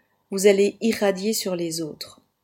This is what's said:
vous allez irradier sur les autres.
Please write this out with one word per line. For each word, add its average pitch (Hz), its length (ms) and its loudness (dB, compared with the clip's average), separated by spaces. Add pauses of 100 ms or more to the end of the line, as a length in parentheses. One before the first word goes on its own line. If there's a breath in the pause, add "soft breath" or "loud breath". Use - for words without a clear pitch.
(300)
vous 196 160 0
allez 202 340 4
irradier 208 540 0
sur 185 220 -4
les 165 260 -6
autres. - 400 -14 (220)